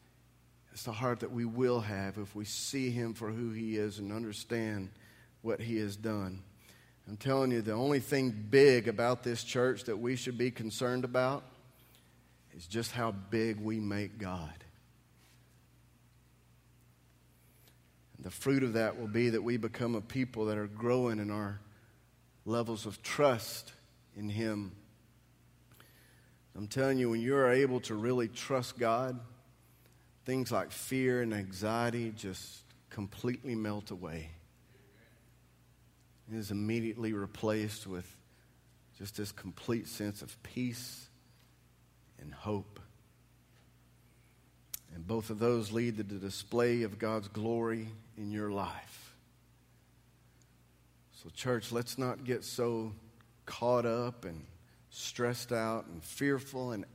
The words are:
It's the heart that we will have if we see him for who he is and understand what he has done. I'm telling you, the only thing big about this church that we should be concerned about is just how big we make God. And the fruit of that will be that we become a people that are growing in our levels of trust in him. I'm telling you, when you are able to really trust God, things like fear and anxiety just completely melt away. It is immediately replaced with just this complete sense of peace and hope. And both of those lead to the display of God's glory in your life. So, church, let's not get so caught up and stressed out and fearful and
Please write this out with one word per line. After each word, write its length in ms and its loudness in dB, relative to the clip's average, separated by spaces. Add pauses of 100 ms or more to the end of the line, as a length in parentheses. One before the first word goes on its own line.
(720)
It's 100 -12
the 80 -4
heart 300 0
that 100 -4
we 140 -2
will 360 4
have 360 -4
if 180 -8
we 100 -6
see 460 -2
him 220 -2
for 180 -6
who 200 -6
he 260 -4
is 220 -2
and 120 -4
understand 760 -4 (520)
what 180 -2
he 180 -2
has 180 -2
done. 460 -4 (680)
I'm 100 -10
telling 340 2
you, 100 2
the 120 -2
only 260 2
thing 500 0
big 380 12
about 360 2
this 200 -2
church 420 2
that 120 -2
we 180 0
should 220 -6
be 140 2
concerned 540 -2
about 380 2 (1120)
is 120 -14
just 240 -4
how 200 0
big 480 0
we 200 -2
make 400 -4
God. 340 -6 (3750)
And 80 -14
the 60 -8
fruit 320 2
of 100 2
that 260 2
will 80 -4
be 220 4
that 120 2
we 140 0
become 400 -2
a 60 -2
people 460 -2
that 100 0
are 100 -2
growing 520 2
in 120 -2
our 300 -4 (840)
levels 400 0
of 160 -8
trust 680 2 (460)
in 100 -6
him. 460 -2 (1800)
I'm 140 -8
telling 300 4
you, 140 4
when 100 2
you 160 2
are 120 8
able 320 6
to 140 -4
really 320 2
trust 500 -2
God, 400 2 (1080)
things 260 0
like 200 2
fear 500 2
and 120 0
anxiety 800 0
just 500 -10 (280)
completely 640 -4
melt 340 -4
away. 420 -8 (2000)
It 80 -4
is 140 -4
immediately 600 0
replaced 760 0
with 180 -6 (920)
just 180 -12
this 160 -6
complete 560 -4
sense 340 -6
of 220 -14
peace 640 -6 (1120)
and 140 -14
hope. 460 -6 (2250)
And 140 -12
both 220 -2
of 100 -6
those 320 2
lead 260 0
to 60 -4
the 120 -8
display 680 2
of 160 -4
God's 300 -2
glory 580 -2 (300)
in 140 -8
your 200 -2
life. 640 -8 (2000)
So, 60 -16
church, 420 -2
let's 260 -2
not 260 -2
get 200 -2
so 500 -2 (520)
caught 400 2
up 400 -2
and 200 -10 (440)
stressed 600 -2
out 360 0
and 160 -12
fearful 680 -2
and 240 -4